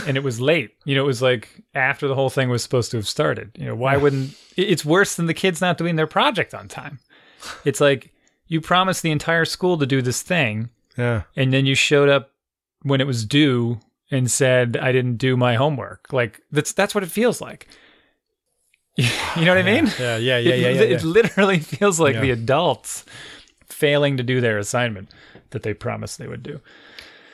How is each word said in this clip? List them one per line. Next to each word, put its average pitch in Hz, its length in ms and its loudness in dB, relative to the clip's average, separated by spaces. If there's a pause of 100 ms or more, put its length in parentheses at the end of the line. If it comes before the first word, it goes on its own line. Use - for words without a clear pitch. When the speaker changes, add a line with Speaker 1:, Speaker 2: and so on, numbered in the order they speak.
Speaker 1:
and 143 100 -2
it 135 60 -2
was 127 180 -4
late. 135 360 0 (100)
You 139 80 -2
know, 135 80 2
it 139 60 0
was, 127 160 -2
like, 127 260 0 (240)
after 139 340 -2
the 135 60 -2
whole 131 160 0
thing 127 200 -2
was 120 120 0
supposed - 300 -2
to 127 60 -4
have 104 100 -6
started. 120 500 -4
You 135 80 -10
know, 120 100 -6
why 127 180 0
Speaker 2:
Yeah. 143 100 2
Speaker 1:
wouldn't, 139 300 0 (240)
it, 196 120 0
it's 160 160 0
worse 190 300 2
than 170 100 -4
the 165 80 -2
kids 180 260 -2
not 180 200 0
doing 170 160 -2
their 156 100 0
project 208 480 -2
on 101 140 -14
time. 143 320 -14 (680)
It's 143 160 0
like, 139 320 2 (320)
you 160 160 -4
promised 180 400 0
the 165 80 -2
entire 160 360 0
school 180 340 -2
to 143 80 0
do 135 160 0
this 123 180 -2
thing, 120 480 -2 (300)
Speaker 2:
Yeah. 120 240 0 (120)
Speaker 1:
and 120 160 0
then 135 140 2
you 135 80 2
showed 143 360 4
up 135 200 2 (540)
when 139 180 0
it 131 60 0
was 117 180 -2
due 120 540 2 (320)
and 127 200 0
said, 127 440 2
"I 143 160 0
didn't 123 260 0
do 131 200 0
my 123 160 2
homework." 120 580 -4
Like, 120 300 -2 (100)
that's, 147 220 -2
that's 196 220 -2
what 202 80 0
it 170 80 -10
feels 226 300 0
like. - 260 -16 (1300)
<laughs> - 0 -
You - 480 0
know 180 80 6
what 185 100 4
I 180 60 2
Speaker 2:
Yeah. 247 120 4
Speaker 1:
mean? 226 180 2
Speaker 2:
Yeah, 120 180 -2
yeah, 123 220 2
yeah, 127 160 4
Speaker 1:
It 127 60 0
Speaker 2:
yeah, 123 80 2
Speaker 1:
li-, 127 80 2
Speaker 2:
yeah, - 40 6
Speaker 1:
it 220 220 2
Speaker 2:
yeah. 160 40 -2
Speaker 1:
literally 190 520 4
<laughs> - 180 -10
feels 202 220 2
like 143 160 4
Speaker 2:
Yeah. 113 60 -2
Speaker 1:
the 135 100 2
adults 131 760 -2 (600)
failing 143 500 2
to 127 60 -2
do 127 180 0
their 113 160 2
assignment 104 520 -4 (420)
that 113 100 -8
they 107 140 -4
promised 107 420 -8
they - 100 -14
would - 140 -14
do. 123 180 -14 (760)